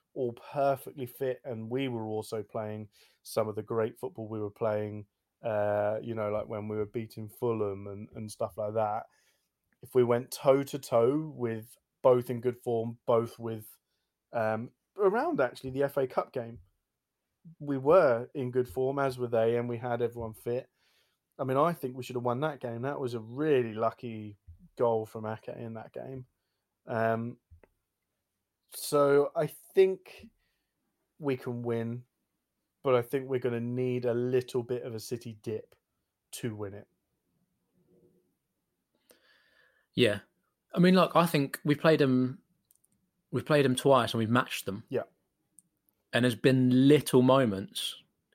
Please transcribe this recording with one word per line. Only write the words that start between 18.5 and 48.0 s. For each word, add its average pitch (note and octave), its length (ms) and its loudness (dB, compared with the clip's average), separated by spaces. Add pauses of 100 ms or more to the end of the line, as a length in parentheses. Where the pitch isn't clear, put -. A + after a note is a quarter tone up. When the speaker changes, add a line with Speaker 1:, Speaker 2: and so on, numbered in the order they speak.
Speaker 1:
good B2 180 0
form, C3 300 -2
as C3+ 200 0
were B2 100 -4
they, A2+ 280 2
and A#2+ 120 -2
we A#2+ 80 -6
had A#2+ 260 -4
everyone A#2 300 -6
fit. B2 360 -6 (680)
I C#3+ 60 -4
mean, C3 140 0
I E3 160 4
think C3 200 -8
we C3 80 -12
should B2+ 140 -10
have A#2+ 80 -4
won B2 160 0
that D3+ 200 -4
game. A#2 220 -8
That C#3+ 160 -6
was A#2+ 160 -6
a A#2 60 -6
really B2 540 0
lucky A2 640 -4 (400)
goal A2+ 260 2
from A2 220 -10
Ake A2 300 -8
in A#2 180 -12
that A2 180 -16
game. B2+ 320 -12 (640)
Um, A2+ 480 -2 (1400)
so C#3+ 600 4
I D#3 120 -2 (260)
think F#3+ 540 2 (880)
we C#3+ 180 -2
can A#2+ 260 -8
win, A#2 400 -4 (800)
but C3 120 4
I A#2+ 80 4
think C3 260 -4
we're C3 120 -2
gonna A#2+ 200 -2
need B2 440 -2
a A#2+ 100 0
little B2 480 0
bit A#2+ 200 -6
of B2+ 120 -10
a A2 60 -8
City A2+ 420 -10
dip - 320 -8 (580)
to A2+ 220 -8
win G2+ 200 -10
it. G2+ 120 -18 (3000)
Speaker 2:
Yeah. G#2 240 2 (560)
I - 40 -2
mean, F3+ 160 6
look, F3+ 200 4
I E3+ 120 6
think C#3+ 380 0
we D3 100 2
played D3+ 280 4
'em, B2+ 360 2 (920)
we've - 160 -4
played D3 180 4
'em B2+ 100 2
twice B2+ 380 4
and A#2+ 60 -2
we've A2+ 100 0
matched - 380 0
them. G2+ 220 -8
Speaker 1:
Yeah. A#2+ 160 -4 (1080)
Speaker 2:
And A#2+ 120 2
there's B2 100 2
been B2+ 540 6
little C#3 340 6
moments B2 800 2 (320)